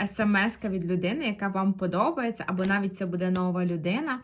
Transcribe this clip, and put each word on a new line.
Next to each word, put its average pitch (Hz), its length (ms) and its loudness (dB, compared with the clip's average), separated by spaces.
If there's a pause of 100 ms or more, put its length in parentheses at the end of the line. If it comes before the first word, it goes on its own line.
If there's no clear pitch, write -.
смс-ка 208 600 2
від 185 180 -2
людини, 185 400 0
яка 202 220 -2
вам 190 240 2
подобається, 190 760 0
або 185 180 0
навіть 196 320 0
це 190 100 -2
буде 180 240 0
нова 180 340 0
людина, 202 600 -2